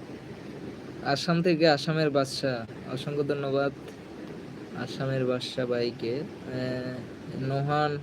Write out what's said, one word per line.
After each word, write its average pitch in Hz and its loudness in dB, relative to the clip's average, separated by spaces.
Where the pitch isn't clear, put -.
আসাম 165 2
থেকে 165 6
আসামের 156 4
বাদশা, 135 2
অসংখ্য 147 0
ধন্যবাদ 139 2
আসামের 131 0
বাদশা 127 0
ভাইকে। 120 0
আহ, 127 -4
নোহান, 143 2